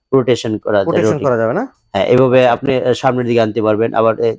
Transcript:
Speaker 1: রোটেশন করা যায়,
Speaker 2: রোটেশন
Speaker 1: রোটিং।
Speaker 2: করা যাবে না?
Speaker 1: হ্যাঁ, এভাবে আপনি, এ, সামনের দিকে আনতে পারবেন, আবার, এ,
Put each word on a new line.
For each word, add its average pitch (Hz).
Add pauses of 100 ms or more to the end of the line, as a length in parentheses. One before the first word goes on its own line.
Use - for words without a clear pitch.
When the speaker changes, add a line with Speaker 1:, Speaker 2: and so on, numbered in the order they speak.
(140)
Speaker 1:
রোটেশন 117
করা 104
যায়, 98
Speaker 2:
রোটেশন 104
Speaker 1:
রোটিং। 143
Speaker 2:
করা 123
যাবে 113
না? 240 (260)
Speaker 1:
হ্যাঁ, 98
এভাবে 127
আপনি, 120
এ, 127
সামনের 127
দিকে 117
আনতে 110
পারবেন, 107
আবার, 113
এ, 113